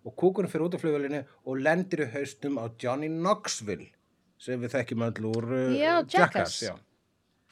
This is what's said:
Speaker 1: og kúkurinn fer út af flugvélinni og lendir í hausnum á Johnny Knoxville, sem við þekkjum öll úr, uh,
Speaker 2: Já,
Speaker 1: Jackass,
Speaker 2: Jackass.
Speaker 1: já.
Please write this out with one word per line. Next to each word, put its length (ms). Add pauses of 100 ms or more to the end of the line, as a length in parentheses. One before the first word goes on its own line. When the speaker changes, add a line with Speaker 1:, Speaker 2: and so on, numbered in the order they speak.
Speaker 1:
og 120
kúkurinn 340
fer 120
út 120
af 80
flugvélinni 440 (180)
og 140
lendir 480
í 60
hausnum 460
á 200
Johnny 300
Knoxville, 840 (500)
sem 200
við 100
þekkjum 320
öll 240
úr, 180
uh, 320
Speaker 2:
Já, 220
Speaker 1:
Jackass, 640
Speaker 2:
Jackass. 0
Speaker 1:
já. 140 (760)